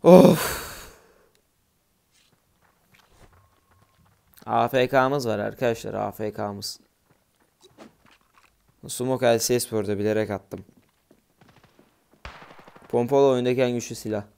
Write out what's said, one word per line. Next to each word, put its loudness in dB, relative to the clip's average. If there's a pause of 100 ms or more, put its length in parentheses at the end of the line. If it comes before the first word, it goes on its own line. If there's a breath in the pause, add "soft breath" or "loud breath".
Of. 8 (3750 loud breath)
A -2
F 0
K'mız 0
var -4
arkadaşlar, -6
A -6
F -8
K'mız. -10 (2000)
Smoke -4
L 4
C 0
S -10
bu -4
arada, -2
bilerek -2
attım. -10 (2250)
Pompalı 2
oyundaki 0
en 0
güçlü -8
silah. -8 (140)